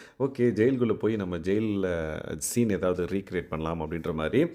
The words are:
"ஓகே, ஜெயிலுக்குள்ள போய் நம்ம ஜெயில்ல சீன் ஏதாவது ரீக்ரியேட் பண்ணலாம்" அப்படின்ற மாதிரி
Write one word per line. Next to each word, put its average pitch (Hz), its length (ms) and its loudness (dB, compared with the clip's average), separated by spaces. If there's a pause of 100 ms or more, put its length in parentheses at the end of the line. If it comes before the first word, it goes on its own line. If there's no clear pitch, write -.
(200)
"ஓகே, 135 200 -2
ஜெயிலுக்குள்ள 120 540 4
போய் 107 220 0
நம்ம 90 260 -2
ஜெயில்ல 101 480 0 (480)
சீன் 117 320 0
ஏதாவது 90 360 2
ரீக்ரியேட் 90 420 -4
பண்ணலாம்" 80 340 -4
அப்படின்ற 80 320 -4
மாதிரி 87 420 2